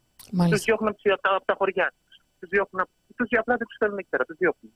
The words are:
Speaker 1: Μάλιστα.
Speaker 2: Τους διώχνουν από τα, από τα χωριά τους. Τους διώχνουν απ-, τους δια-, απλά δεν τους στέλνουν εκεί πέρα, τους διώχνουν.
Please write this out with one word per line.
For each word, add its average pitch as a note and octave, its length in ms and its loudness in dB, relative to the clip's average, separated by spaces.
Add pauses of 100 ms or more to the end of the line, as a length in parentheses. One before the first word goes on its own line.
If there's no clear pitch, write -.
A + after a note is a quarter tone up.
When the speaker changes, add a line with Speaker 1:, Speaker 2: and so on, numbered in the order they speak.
(320)
Speaker 1:
Μάλιστα. F3 240 2
Speaker 2:
Τους G3+ 100 -4
διώχνουν A3 240 2
από G3+ 320 0
τα, G3 140 2
από F#3 100 -4
τα G3 120 0
χωριά F#3+ 400 0
τους. - 240 -20 (180)
Τους F3 100 -18
διώχνουν F#3+ 320 -2
απ-, - 340 -10
τους B3 140 -2
δια-, A#3 120 2
απλά B3 160 0
δεν A#3 100 -6
τους - 80 -20
στέλνουν G#3 220 -2
εκεί F#3+ 120 -10
πέρα, - 160 -2
τους D#3+ 120 -14
διώχνουν. D3 380 -2